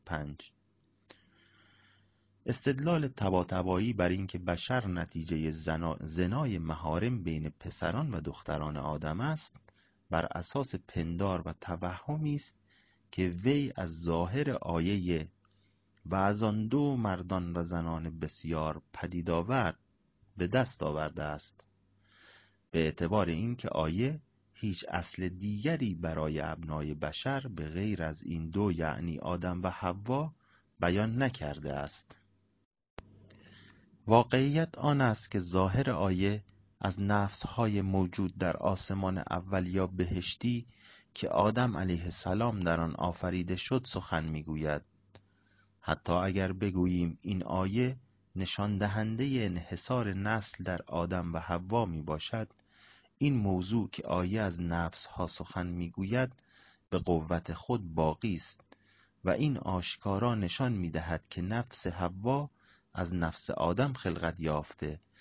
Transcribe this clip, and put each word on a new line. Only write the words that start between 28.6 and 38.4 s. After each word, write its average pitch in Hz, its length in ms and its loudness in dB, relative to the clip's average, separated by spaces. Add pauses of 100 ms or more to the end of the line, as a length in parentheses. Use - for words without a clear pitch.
یعنی 80 460 -2
آدم 90 440 -2
و 92 80 0
حوا 110 640 -2 (460)
بیان 107 420 2
نکرده 73 520 -2
است. - 420 -4 (1900)
واقعیت 135 720 6
آن 143 220 4
است 117 300 2
که 104 80 2
ظاهر 95 520 4
آیه 98 540 2 (360)
از 98 200 0
نفس‌های 101 800 2
موجود 95 560 2
در 90 180 2